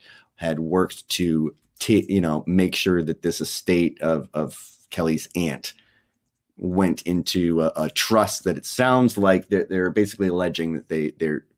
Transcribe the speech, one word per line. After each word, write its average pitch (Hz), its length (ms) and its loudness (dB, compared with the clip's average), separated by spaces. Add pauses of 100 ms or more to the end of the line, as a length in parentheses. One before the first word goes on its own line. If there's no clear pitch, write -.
(360)
had 80 240 -4
worked 82 480 -2
to, 80 480 0 (240)
t-, 104 280 2
you 98 120 2
know, 78 260 -2
make 90 300 2
sure 90 260 2
that 80 200 -4
this 104 180 -2
estate 87 600 0
of, 78 320 -2
of - 440 -8 (140)
Kelly's 80 440 -2
aunt 78 400 -6 (840)
went 92 460 0
into 85 600 0
a, 78 140 0
a 78 140 -4
trust - 540 0
that 87 120 0
it - 100 -14
sounds 127 500 2
like 95 320 4
they're, 92 180 0
they're 92 240 0
basically 98 380 0
alleging 87 440 -2
that - 160 -8
they, 78 300 -2
they're 76 260 -2 (140)